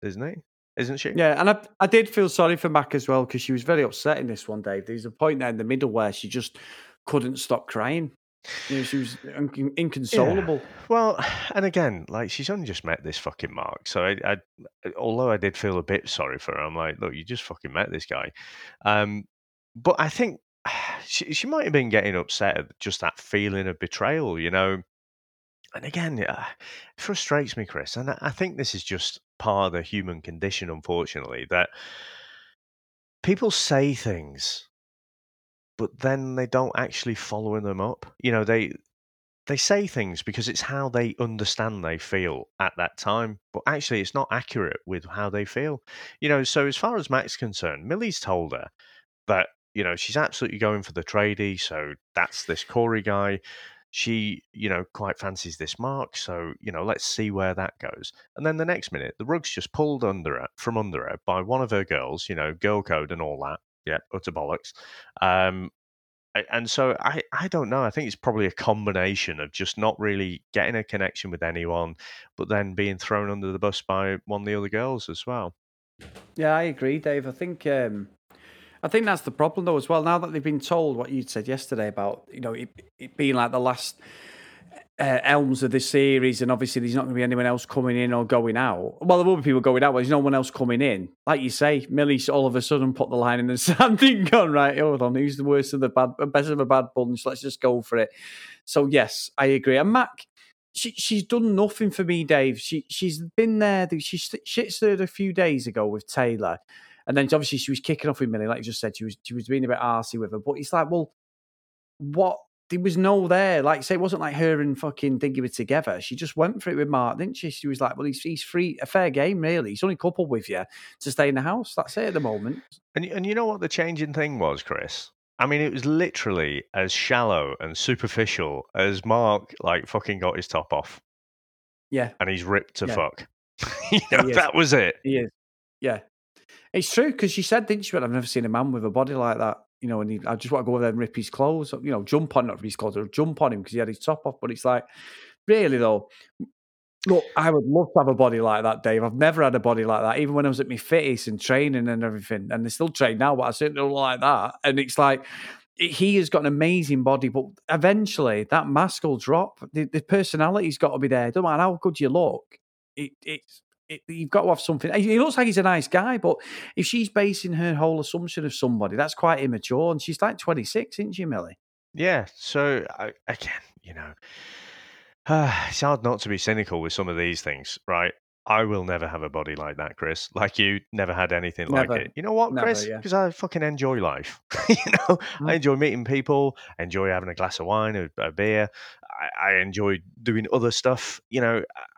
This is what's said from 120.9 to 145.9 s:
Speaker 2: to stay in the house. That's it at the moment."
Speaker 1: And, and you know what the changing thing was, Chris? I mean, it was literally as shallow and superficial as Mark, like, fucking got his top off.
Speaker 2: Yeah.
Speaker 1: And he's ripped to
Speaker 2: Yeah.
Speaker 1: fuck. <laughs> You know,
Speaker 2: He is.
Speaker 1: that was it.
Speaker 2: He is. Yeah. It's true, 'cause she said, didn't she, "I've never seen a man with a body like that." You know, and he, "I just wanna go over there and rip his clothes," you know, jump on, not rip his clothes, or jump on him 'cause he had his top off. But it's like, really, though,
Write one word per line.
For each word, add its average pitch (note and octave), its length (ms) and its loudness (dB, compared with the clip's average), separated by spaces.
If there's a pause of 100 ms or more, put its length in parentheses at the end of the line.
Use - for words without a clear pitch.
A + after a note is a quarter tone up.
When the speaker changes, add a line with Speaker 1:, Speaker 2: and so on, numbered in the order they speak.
Speaker 2:
to C#3 120 -6
stay C#3+ 180 2
in C#3 60 2
the C3 60 0
house. G3+ 340 -4
That's - 200 -4
it A3+ 120 -2
at F#3+ 60 -4
the D#3+ 60 0
moment." A2+ 400 -4 (340)
Speaker 1:
And, E3 120 -2
and F#3 200 -6
you G#3 100 -2
know A#3 100 0
what G#3 160 -2
the E3 80 -2
changing D#3+ 440 -2
thing D3 240 -2
was, D2+ 260 0
Chris? - 480 -8 (280)
I B2 60 2
mean, D3 160 2
it D3+ 100 0
was B2 140 -4
literally F#2+ 880 0
as F#2+ 180 0
shallow F#2+ 680 2
and D#2+ 160 -8
superficial G2+ 880 -2 (120)
as F#2+ 300 0
Mark, A2 560 2
like, F2 260 0
fucking G2+ 320 -4
got F2+ 160 0
his F2 140 -8
top D#2 240 -4
off. - 260 -4 (920)
Speaker 2:
Yeah. B2 300 -2
Speaker 1:
And F#2+ 100 4
he's F#2 140 -2
ripped G2+ 340 0
to F#2+ 100 -2
Speaker 2:
Yeah. E2 80 -2
Speaker 1:
fuck. - 320 -2 (340)
<laughs> - 320 -6
You - 60 6 (120)
know, - 140 8
Speaker 2:
He C3 60 0
is. A#2 40 4
Speaker 1:
that E3 180 4
was D#3 200 6
it. G#2 300 6
Speaker 2:
He C3+ 160 2
is. A#2 100 -2 (500)
Yeah. A#2 200 -2 (760)
It's F#3 200 -2
true, C4+ 200 4
'cause G3 180 0
she F#3+ 120 -2
said, A3 220 2
didn't G#3 200 -2
she, - 100 -4
"I've B2 160 0
never B2 160 0
seen A#2+ 160 0
a A2+ 60 -2
man B2+ 240 0
with A2+ 100 -2
a A2 60 0
body C3 240 0
like A#2 240 0
that." A2 220 -2 (200)
You B2+ 100 -6
know, A2 120 0
and G#2+ 80 -4
he, G#2+ 160 -4
"I A2+ 100 -2
just B2 160 -8
wanna C3 140 0
go B2 60 0
over B2 100 2
there A#2+ 80 4
and A2 80 -2
rip A#2 180 -4
his A2+ 140 -6
clothes," D3+ 420 0 (120)
you C#3+ 80 -4
know, G#2+ 100 -2
jump D3 340 0
on, B2 120 4
not G#2+ 80 -6
rip - 100 -12
his G#2 100 -8
clothes, G#2 220 -4
or G#2 100 -4
jump D3+ 360 0
on A#2+ 100 4
him G2+ 100 -6
'cause G#2+ 100 -14
he A#2 40 -4
had A2+ 100 0
his A2 120 -8
top D#3 260 -2
off. C#3+ 160 -4
But - 80 -4
it's A2+ 160 -6
like, B2 180 2 (640)
really, G3 300 6
though, A2 320 4 (960)